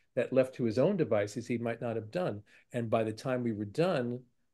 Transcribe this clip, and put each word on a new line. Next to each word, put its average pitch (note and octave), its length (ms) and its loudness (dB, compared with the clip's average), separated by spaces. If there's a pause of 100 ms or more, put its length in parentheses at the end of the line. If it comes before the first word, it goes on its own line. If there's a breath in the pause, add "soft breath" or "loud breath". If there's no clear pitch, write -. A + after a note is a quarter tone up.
(160)
that, - 160 0
left B2+ 240 4
to C3 80 0
his A2+ 140 2
own F3+ 180 4
devices, A2+ 500 0
he A#2+ 120 -2
might A#2 220 -4
not A#2 140 -2
have G#2+ 160 -6
done. B2 320 -4 (300 soft breath)
And A#2 180 -2
by A2+ 140 4
the A2 80 -2
time B2 320 -2
we A#2 80 0
were G#2 120 -4
done, B2 540 0 (360)